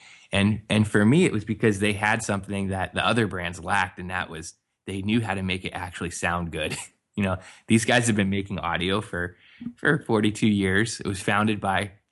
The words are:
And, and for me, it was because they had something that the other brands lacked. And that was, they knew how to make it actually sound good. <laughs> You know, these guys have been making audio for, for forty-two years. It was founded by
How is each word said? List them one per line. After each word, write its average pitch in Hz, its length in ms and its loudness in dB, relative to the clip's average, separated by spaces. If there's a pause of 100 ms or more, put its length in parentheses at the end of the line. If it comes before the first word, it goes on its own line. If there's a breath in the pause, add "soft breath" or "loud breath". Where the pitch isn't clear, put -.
(300 loud breath)
And, 101 400 2
and 107 160 4
for 104 180 4
me, 151 200 6
it - 80 2
was 107 120 -4
because 107 360 0
they 104 140 0
had 107 280 0
something 98 460 -4
that 95 260 -4
the 92 100 0
other 113 220 2
brands 87 320 -6
lacked. 92 400 -2
And 90 120 -10
that 90 200 -4
was, 80 240 -14 (320)
they 95 160 -6
knew 110 180 2
how 110 140 -2
to 98 80 -4
make 92 220 -2
it 90 60 -8
actually 87 400 -8
sound 87 420 -2
good. 78 300 -4
<laughs> - 40 -16 (300)
You 104 60 0
know, 95 140 0 (320 loud breath)
these 113 160 6
guys 120 240 4
have 107 80 2
been 98 120 2
making 98 300 -4
audio 85 420 0
for, 87 360 -6 (400 loud breath)
for - 240 2
forty-two 107 480 2
years. 101 500 2
It - 80 -8
was 98 140 -4
founded 104 400 0
by 95 320 -2 (200)